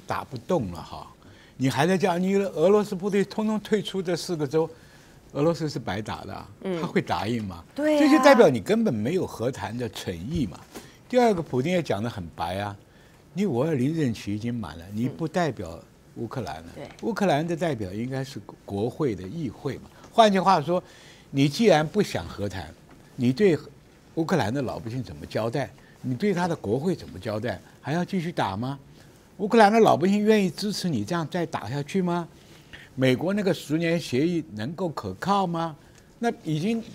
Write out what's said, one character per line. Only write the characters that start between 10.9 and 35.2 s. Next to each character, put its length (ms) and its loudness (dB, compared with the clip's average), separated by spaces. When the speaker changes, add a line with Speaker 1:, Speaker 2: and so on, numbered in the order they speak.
Speaker 1:
第 120 2
二 140 6
个， 80 -2
普 200 -2
丁 100 0
也 100 2
讲 220 -2
得 40 -2
很 160 -6
白 240 -4
啊， 160 -6
你 120 0
五 180 0
二 100 0
零 220 0
任 180 0
期 220 -6
已 20 -6
经 160 -6
满 240 -8
了， 160 -14
你 140 -2
不 200 -6
代 240 0
表 280 -10
乌 100 -6
克 140 -8
兰 160 -8
了。 80 -14
Speaker 2:
对。 120 -14
Speaker 1:
乌 120 -2
克 120 0
兰 220 2
的 80 -2
代 180 -2
表 180 -6
应 180 -6
该 140 -6
是 160 -12
国 240 -2
会 260 -2
的 80 -12
议 260 -6
会 280 -8
嘛。 60 -16
换 200 8
句 80 2
话 220 4
说， 220 -2
你 180 4
既 160 0
然 200 6
不 160 -2
想 260 -2
和 220 -6
谈， 180 -8
你 160 2
对 260 4
乌 80 0
克 140 2
兰 160 0
的 80 -2
老 180 -6
百 100 -10
姓 140 -6
怎 120 -12
么 100 -12
交 240 -2
代？ 200 -4
你 140 -4
对 180 0
他 140 0
的 80 0
国 240 -2
会 160 -2
怎 140 -16
么 100 -14
交 200 -4
代？ 200 -4
还 120 -6
要 120 0
继 140 -4
续 120 -4
打 240 -2
吗？ 220 -6
乌 100 -2
克 100 4
兰 140 10
的 80 4
老 180 8
百 100 2
姓 160 2
愿 200 6
意 60 2
支 220 -6
持 160 -6
你 160 0
这 120 -4
样 140 -4
再 160 -4
打 240 -8
下 140 -4
去 180 -2
吗？ 260 -2
美 220 4
国 180 -2
那 80 0
个 120 2
十 240 -2
年 220 0
协 280 0
议 160 0
能 200 -6
够 160 -4
可 300 -8
靠 280 0